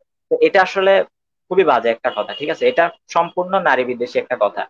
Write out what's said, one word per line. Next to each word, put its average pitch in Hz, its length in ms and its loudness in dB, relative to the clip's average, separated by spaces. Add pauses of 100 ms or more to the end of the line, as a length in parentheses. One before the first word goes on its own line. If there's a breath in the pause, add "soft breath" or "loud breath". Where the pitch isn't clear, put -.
(300)
তো - 120 2
এটা 165 200 4
আসলে 190 420 2 (460)
খুবই 180 140 2
বাজে 120 260 2
একটা 113 260 -2
কথা, 101 180 -6
ঠিক 147 160 -8
আছে? 131 200 0
এটা 170 220 0 (180)
সম্পূর্ণ 180 500 -2
নারী 135 240 0
বিদ্বেষী 123 360 -4
একটা 120 200 -4
কথা। 101 300 -2